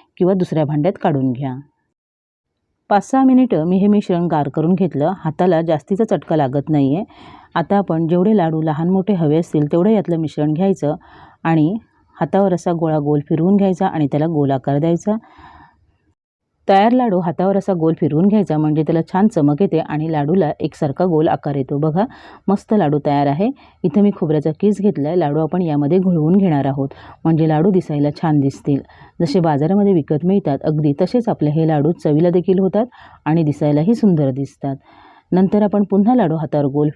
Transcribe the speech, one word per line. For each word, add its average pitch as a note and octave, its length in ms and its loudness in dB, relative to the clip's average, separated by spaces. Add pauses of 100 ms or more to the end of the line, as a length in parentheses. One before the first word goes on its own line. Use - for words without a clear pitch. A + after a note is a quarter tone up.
(180)
किंवा F#3 160 2
दुसऱ्या E3 300 -2
भांड्यात D3+ 380 -2
काढून C3+ 300 0
घ्या. C3 240 -6 (1300)
पाच G3+ 200 0
सहा C4+ 140 2
मिनिटं B3+ 400 2
मी F3+ 120 0
हे G3 100 2
मिश्रण G3+ 400 2
गार D3+ 220 0
करून D#3+ 260 0
घेतलं. D#3+ 420 0
हाताला E3 460 0
जास्तीचा E3+ 420 -2
चटका E3+ 320 -2
लागत C#3 320 -2
नाहीये. D3 360 0 (500)
आता F3 220 0
आपण E3 320 -2
जेवढे F#3 280 2
लाडू D#3+ 260 0
लहान D#3+ 260 -2
मोठे F#3+ 260 0
हवे D#3 220 0
असतील, D#3 360 -2
तेवढं F3+ 180 2
यातलं E3+ 260 0
मिश्रण D#3 360 -4
घ्यायचं F3 420 -2 (500)
आणि E3 320 2 (440)
हातावर F#3+ 340 0
असा F3 180 -4
गोळा D#3+ 260 -2
गोल D3 300 0
फिरवून E3+ 280 0
घ्यायचा F#3+ 300 0
आणि D3+ 200 -2
त्याला D3 200 -2
गोल D3 240 0
आकार C#3 280 -2
द्यायचा. E3+ 380 -2 (1500)
तयार G#3 240 4
लाडू A#3+ 280 0
हातावर F3+ 360 -2
असा F#3+ 160 -2
गोल D#3+ 280 0
फिरवून D#3 260 2
घ्यायचा, F#3+ 320 2
म्हणजे D3+ 240 0
त्याला E3 200 0
छान G3 260 0
चमक D3 340 2
येते D#3+ 160 0
आणि D#3 340 -4
लाडूला D#3 380 0 (100)
एकसारखा D#3 440 -4
गोल E3 240 2
आकार D3+ 260 -4
येतो. C#3+ 240 -4
बघा, D#3+ 260 0 (440)
मस्त G3+ 260 -2
लाडू D3 320 2
तयार C#3+ 200 0
आहे. D#3 220 0 (340)
इथे G3 180 0
मी G3+ 160 4
खोबऱ्याचा D#3 340 -2 (100)
किस G3 200 0
घेतलाय. D#3+ 360 -2
लाडू D3+ 240 0
आपण E3 220 -2
यामध्ये D3 360 0
घुळवून F3 380 2
घेणार D#3 300 2
आहोत, C#3 220 -4 (360)
म्हणजे D#3+ 240 2
लाडू D#3 220 2
दिसायला D3+ 400 -2
छान D3+ 300 -2
दिसतील. C#3 380 -2 (420)
जसे E3+ 200 0
बाजारामध्ये E3 520 0
विकत D#3 320 -2
मिळतात, F3+ 400 0
अगदी D3+ 360 0
तसेच A#3 280 0
आपले D3+ 220 -2
हे D#3+ 180 0
लाडू D3+ 240 0 (120)
चवीला E3 260 2
देखील F3+ 280 0
होतात G3+ 280 0 (380)
आणि D#3+ 180 0
दिसायलाही D3 520 0
सुंदर E3+ 360 2
दिसतात. C3+ 460 -8 (560)
नंतर G3 300 2
आपण G#3 220 0
पुन्हा G3 300 2
लाडू E3 220 0
हातावर D3 300 -2
गोल C#3+ 300 0